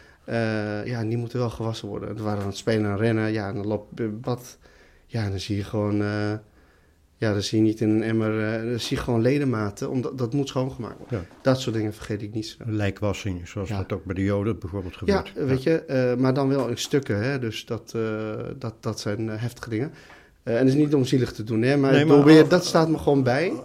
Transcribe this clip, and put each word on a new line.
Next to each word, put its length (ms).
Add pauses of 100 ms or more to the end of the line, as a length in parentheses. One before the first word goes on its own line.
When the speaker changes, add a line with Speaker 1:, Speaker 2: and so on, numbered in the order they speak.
(240)
Speaker 1:
Eh, 600
ja, 180
die 120
moeten 220
wel 120
gewassen 380
worden. 280
We 60
waren 200
aan 60
het 80
spelen 340
en 60
rennen. 360
Ja, 160
en 60
dan 120
loopt 320
het 220
bad. 380 (480)
Ja, 180
en 60
dan 100
zie 160
je 80
gewoon, 380
eh, 300 (840)
ja, 160
dan 100
zie 160
je 60
niet 160
in 80
een 140
emmer, 520
eh, 160
dan 100
zie 160
je 60
gewoon 180
ledematen, 720
omdat, 280
dat 140
moet 160
schoongemaakt 500
worden. 200
Speaker 2:
Ja. 240
Speaker 1:
Dat 180
soort 160
dingen 180
vergeet 280
ik 120
niet 120
zo. 100 (100)
Speaker 2:
Lijkwassing, 840
zoals 200
Speaker 1:
Ja. 80
Speaker 2:
dat 160
ook 120
bij 100
de 100
Joden 340
bijvoorbeeld 360 (100)
Speaker 1:
Ja, 180
Speaker 2:
gebeurt. 260
Speaker 1:
weet 140
Speaker 2:
Ja. 100
Speaker 1:
je, 120
eh, 320
maar 180
dan 140
wel 200
in 100
stukken, 440
hè, 160
dus 280
dat, 280
eh, 380 (260)
dat, 220
dat 200
zijn, 300
eh, 100
heftige 300
dingen. 220 (500)
Eh, 120
en 40
het 100
is 60
niet 200
om 100
zielig 280
te 120
doen, 180
hè, 140
maar 160
Speaker 2:
Nee, 80
Speaker 1:
ik 60
Speaker 2:
maar 100
Speaker 1:
probeer, 240
Speaker 2:
als 80
Speaker 1:
dat 160
staat 240
me 100
gewoon 240
bij. 300 (120)